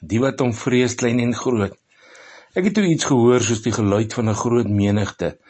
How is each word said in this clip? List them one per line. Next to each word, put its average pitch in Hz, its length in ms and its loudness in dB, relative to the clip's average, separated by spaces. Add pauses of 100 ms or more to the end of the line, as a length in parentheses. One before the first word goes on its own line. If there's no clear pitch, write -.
die 92 180 -2
wat 135 200 0
hom 123 120 0
vrees, 123 420 0
klein 123 260 0
en 120 140 0
groot." 107 380 -2 (800)
Ek 185 100 0
het 202 100 0
toe 208 100 2
iets 165 200 2
gehoor 123 360 4
soos 110 220 -2
die 113 100 -2
geluid 104 400 0
van 113 160 -2
'n 104 160 -2
groot 120 240 0
menigte, 101 680 -2 (120)